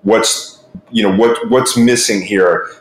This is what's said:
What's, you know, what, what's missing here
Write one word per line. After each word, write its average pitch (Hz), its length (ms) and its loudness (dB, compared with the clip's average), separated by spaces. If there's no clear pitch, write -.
What's, - 580 -2
you 113 100 0
know, 98 120 0
what, 113 360 0
what's 127 260 0
missing 117 460 0
here 92 460 0